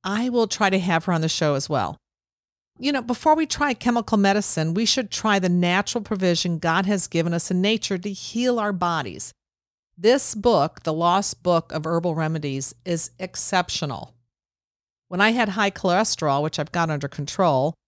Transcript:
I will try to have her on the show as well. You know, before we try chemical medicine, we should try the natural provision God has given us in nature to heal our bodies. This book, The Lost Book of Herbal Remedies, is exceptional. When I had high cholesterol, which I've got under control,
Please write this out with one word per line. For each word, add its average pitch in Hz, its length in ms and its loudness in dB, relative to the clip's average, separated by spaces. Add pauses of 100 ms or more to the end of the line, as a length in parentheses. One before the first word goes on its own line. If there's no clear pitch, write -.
I 220 260 -2
will 233 180 2
try 202 240 0
to 190 80 2
have 175 260 0
her 185 80 0
on 160 80 2
the 160 80 0
show 151 240 0
as 139 160 -2
well. 107 260 -2 (840)
You 269 120 0
know, 262 120 -2
before 254 320 2
we 320 100 0
try 285 300 -2
chemical 233 420 0
medicine, 196 560 2
we 220 120 0
should 240 260 0
try 208 260 2
the 185 100 2
natural 180 560 2
provision 180 540 0
God 175 300 0
has 196 200 0
given 165 280 0
us 160 160 -4
in 180 100 2
nature 208 380 0
to 196 120 -6
heal 240 480 -2
our 208 140 -2
bodies. 165 580 -4 (640)
This 233 380 2
book, 196 500 2
The 160 80 -2
Lost 175 520 0
Book 170 280 2
of 156 140 -6
Herbal 165 300 0
Remedies, 156 580 -4 (100)
is 170 360 -4
exceptional. 180 960 -4 (920)
When 175 140 -2
I 220 100 4
had 233 180 2
high 202 220 0
cholesterol, 175 720 0
which 156 160 -4
I've 151 140 -6
got 170 180 0
under 143 180 -4
control, 147 680 0 (120)